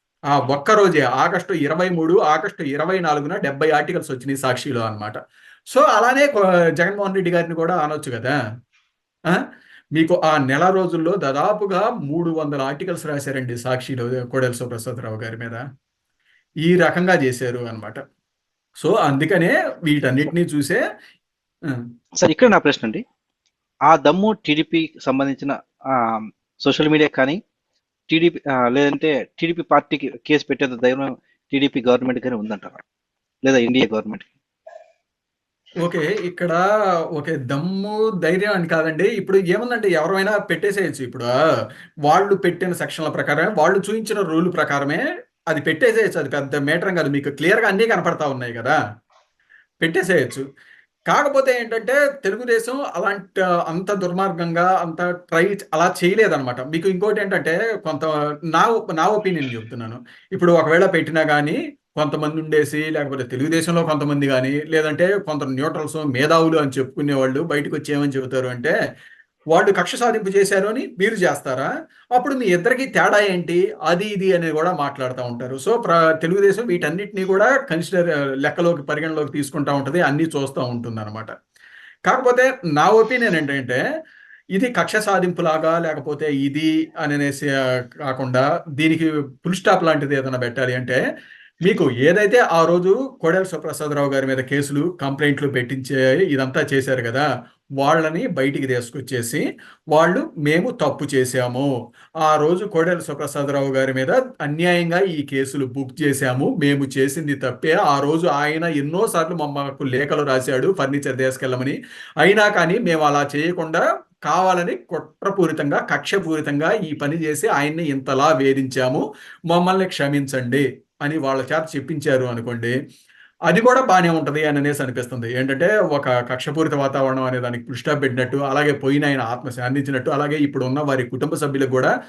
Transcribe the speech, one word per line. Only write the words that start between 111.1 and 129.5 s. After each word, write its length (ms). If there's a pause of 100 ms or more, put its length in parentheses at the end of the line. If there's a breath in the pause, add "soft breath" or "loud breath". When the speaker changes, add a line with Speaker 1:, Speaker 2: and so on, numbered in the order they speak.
Speaker 1:
తీసుకెళ్ళమని, 680 (340 loud breath)
అయినా 300
కానీ 300
మేము 260
అలా 320
చేయకుండా 640 (260)
కావాలని 520
కుట్రపూరితంగా, 1040
కక్షపూరితంగా 920
ఈ 220
పని 320
చేసి 220
ఆయన్ని 360
ఇంతలా 440
వేధించాము, 840 (320 loud breath)
మమ్మల్ని 400
క్షమించండి" 960 (200)
అని 160
వాళ్ళ 240
చేత 240 (100)
చెప్పించారు 500
అనుకోండి, 640 (560 soft breath)
అది 180
కూడా 200
బానే 280
ఉంటది 360
అని 120
అనేసి 260
అనిపిస్తుంది. 560
ఏంటంటే, 380
ఒక 320
కక్షపూరిత 640
వాతావరణం 500
అనే 160
దానికి 260
ఫుల్ 100
స్టాప్ 260
పెట్టినట్టు, 360
అలాగే 340
పోయిన 340
ఆయన 160
ఆత్మ 280
శాంతించినట్టు, 600